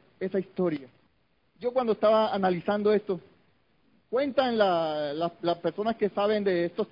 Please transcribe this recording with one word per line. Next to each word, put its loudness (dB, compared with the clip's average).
esa -4
historia. -4
Yo -4
cuando 2
estaba 4
analizando 0
esto, 0
cuentan 0
la-, 0
la-, -4
las -2
personas -4
que -2
saben -2
de 0
estos -6